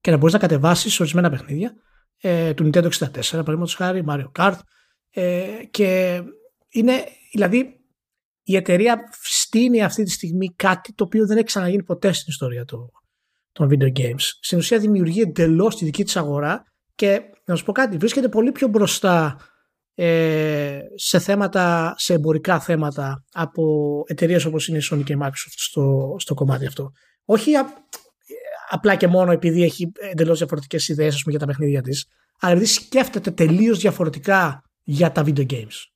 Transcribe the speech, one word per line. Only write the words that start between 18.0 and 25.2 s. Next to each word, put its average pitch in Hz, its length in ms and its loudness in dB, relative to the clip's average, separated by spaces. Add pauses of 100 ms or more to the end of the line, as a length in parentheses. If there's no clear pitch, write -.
πολύ 226 220 2
πιο 269 160 -2
μπροστά, 180 720 2 (540)
ε, 156 880 0 (160)
σε - 240 0
θέματα, 180 800 0
σε - 160 -2
εμπορικά 156 460 0
θέματα 143 720 -4
από 151 760 -2
εταιρείες 165 380 0
όπως 156 220 -4
είναι 160 100 -2
η 147 40 -2 (100)
Sony 147 120 0
και 143 100 -4
η 143 80 -2